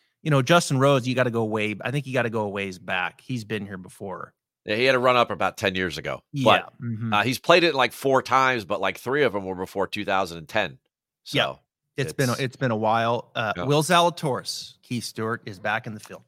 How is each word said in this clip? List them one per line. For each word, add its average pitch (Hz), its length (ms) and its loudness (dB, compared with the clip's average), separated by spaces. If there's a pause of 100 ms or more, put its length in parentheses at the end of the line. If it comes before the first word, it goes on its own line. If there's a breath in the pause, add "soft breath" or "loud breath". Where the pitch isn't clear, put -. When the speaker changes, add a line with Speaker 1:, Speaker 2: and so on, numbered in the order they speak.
(220)
Speaker 1:
you 165 80 -4
know, 139 120 4
Justin 165 360 4
Rose, 135 300 4
you 127 80 -2
gotta 123 160 2
go 113 140 0
way, 107 360 -2
I 120 100 -6
think 139 140 -4
you 127 80 -10
gotta 120 160 0
go 110 120 -4
a 104 80 -4
ways 98 280 -6
back. 90 440 -6
He's 120 220 -8
been 104 220 -8
here 98 120 -12
before. 90 560 -14 (320)
Speaker 2:
Yeah, 104 100 0
he 120 100 2
had 131 100 6
a 127 40 2
run 127 160 6
up 120 160 4
about 92 260 -2
ten 98 160 0
years 92 240 -2
ago. 69 240 -8 (100)
Speaker 1:
Yeah. 139 120 -4
Speaker 2:
But, 98 300 4 (120)
Speaker 1:
Mm-hmm. 113 280 -4
Speaker 2:
uh, 104 100 2
he's 123 160 -2
played 170 240 6
it, 165 100 2
like, 123 180 2
four 135 300 2
times, 127 420 2
but, 92 160 -4
like, 95 200 -2
three 143 240 -2
of 101 120 0
'em 98 80 -4
were 92 120 -6
before 92 320 -4
two 104 180 -8
thousand 95 320 0
and 78 100 -14
ten. 92 300 -2 (460)
So - 140 -6
Speaker 1:
Yeah. 80 160 0 (440)
It's 139 160 -6
been 131 160 0
a, 120 40 0
Speaker 2:
it's 127 80 -4
Speaker 1:
it's 127 140 -6
been 131 160 -2
a 110 40 0
while. 113 600 0
Uh, 110 220 -4
Speaker 2:
Yeah. 90 60 -6
Speaker 1:
Will 147 200 2
Zalatoris, 170 1000 -2
Keith 120 220 -6
Stewart, 113 420 -6
is 98 140 -14
back 110 280 -4
in 110 60 -10
the 107 60 -14
field. - 280 -18